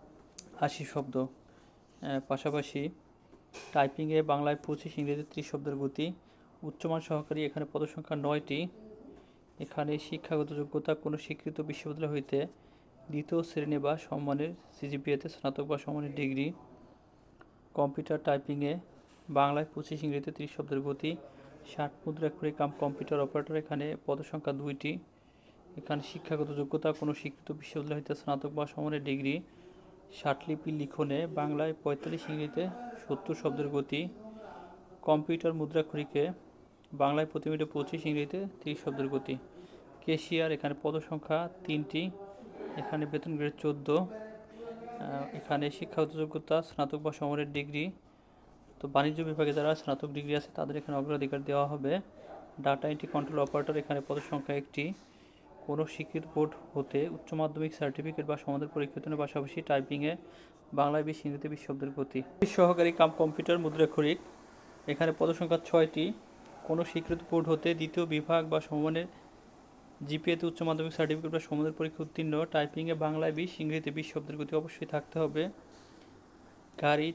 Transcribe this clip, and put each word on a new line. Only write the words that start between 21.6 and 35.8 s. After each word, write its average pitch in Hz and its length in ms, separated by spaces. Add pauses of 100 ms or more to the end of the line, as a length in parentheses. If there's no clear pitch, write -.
ষাট 147 200 (120)
মুদ্রাক্ষরিক 151 560
কাম 151 120 (100)
কম্পিউটার 143 440
অপারেটর, 151 380
এখানে 147 220 (220)
পদসংখ্যা 147 540
দুইটি, 143 300 (880)
এখানে 147 300
শিক্ষাগত 151 400 (100)
যোগ্যতা 151 300 (100)
কোনো 151 200
স্বীকৃত - 280 (120)
বিশ্ববিদ্যালয় 147 400
হইতে 147 220
স্নাতক 143 360
বা 147 140
সমমানের 151 380
ডিগ্রি, 139 260 (840)
ষাট 139 180 (100)
লিপি 156 220 (120)
লিখনে 143 380 (200)
বাংলায় 151 340 (100)
পঁয়তাল্লিশ, 151 480
ইংরেজিতে 151 320 (400)
সত্তর 151 380
শব্দের 143 340
গতি, 143 260 (1080)
কম্পিউটার 165 520
মুদ্রাক্ষরিকে 151 640 (800)